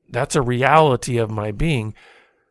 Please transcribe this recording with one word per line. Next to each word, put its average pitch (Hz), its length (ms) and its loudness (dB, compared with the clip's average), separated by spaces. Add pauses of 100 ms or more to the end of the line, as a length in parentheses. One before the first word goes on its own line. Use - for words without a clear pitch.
that's 123 260 -4
a 156 60 2
reality 131 760 2
of 110 140 -2
my 107 200 -6
being, 110 420 -2 (580)